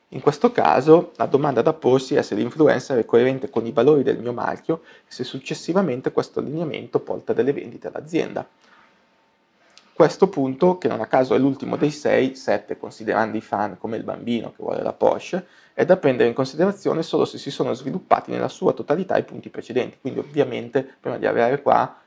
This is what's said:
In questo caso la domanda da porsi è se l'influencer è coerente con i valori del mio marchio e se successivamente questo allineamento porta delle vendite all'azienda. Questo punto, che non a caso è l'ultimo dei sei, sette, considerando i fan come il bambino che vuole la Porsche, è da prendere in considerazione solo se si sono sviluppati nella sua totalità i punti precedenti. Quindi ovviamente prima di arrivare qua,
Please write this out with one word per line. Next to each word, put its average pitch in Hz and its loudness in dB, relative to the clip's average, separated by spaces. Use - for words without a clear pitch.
In 135 -12
questo - 2
caso 156 6
la 117 0
domanda 131 2
da - 4
porsi 135 2
è 123 4
se 113 -4
l'influencer 127 2
è 107 0
coerente 127 2
con 113 -4
i 117 -6
valori 135 4
del 113 0
mio 120 -6
marchio - -4
e - -20
se - -10
successivamente 147 -4
questo - -4
allineamento 127 -4
porta - -6
delle 123 2
vendite - -10
all'azienda. - -6
Questo 170 4
punto, 147 0
che 139 -2
non 113 -2
a 113 -4
caso 131 2
è - 4
l'ultimo 131 0
dei 147 0
sei, 131 0
sette, - -4
considerando 107 -4
i 110 -6
fan 101 -4
come 110 -8
il 110 -8
bambino 113 -6
che - -18
vuole - -4
la - -4
Porsche, - 0
è 139 0
da 180 6
prendere 123 2
in 117 -2
considerazione 151 -2
solo 156 0
se - -6
si 139 -10
sono 131 -2
sviluppati 135 -2
nella 120 -4
sua - 0
totalità 180 -2
i 117 2
punti - -14
precedenti. 113 -6
Quindi 123 -8
ovviamente 131 -4
prima 127 -8
di - -4
arrivare 117 0
qua, 117 0